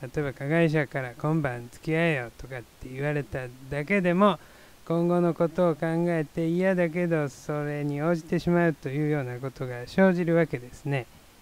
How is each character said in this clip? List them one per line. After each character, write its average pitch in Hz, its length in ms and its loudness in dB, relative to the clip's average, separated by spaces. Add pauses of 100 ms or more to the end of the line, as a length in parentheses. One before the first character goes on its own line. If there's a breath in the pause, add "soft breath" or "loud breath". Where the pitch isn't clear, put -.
例 127 160 -10
え 156 40 -2
ば 143 120 -4
加 139 140 -8
害 165 220 4
者 151 180 2
か 139 140 -6
ら 127 100 -8 (100)
「今 156 200 0
晩 120 300 -6
付 - 140 -18
き 156 100 -2
合 165 120 2
え 160 80 2
よ」 120 160 -6 (100)
と 127 60 -14
か 131 100 -12
っ 120 40 -12
て - 280 -18
言 131 140 -8
わ 147 100 -2
れ 147 100 -2
た 127 220 -8 (240)
だ 143 160 -4
け 202 160 2
で 175 140 2
も、 190 240 4 (520 loud breath)
今 170 160 2
後 175 140 4
の 170 120 2
こ 170 140 0
と 175 220 2
を 156 60 0
考 165 100 -6 (220)
え 165 180 0
て 165 240 -4
嫌 185 260 2
だ 175 140 2
け 175 180 -2
ど 156 220 0
そ 147 340 -6
れ 147 220 -4
に 143 160 -2
応 170 140 2
じ 160 80 -6
て 175 160 0
し 170 100 -2
ま 175 180 4
う 160 60 2
と - 160 -8
い 151 180 -2
う - 20 0
よ 147 120 0
う - 20 -2
な 123 140 -6
こ 131 140 -6
と 135 140 -8
が 123 200 -8
生 190 280 4
じ 175 120 0
る 165 100 2
わ 165 120 4
け - 100 -6
で 123 160 -12
す - 100 -20
ね。 139 220 -2 (360)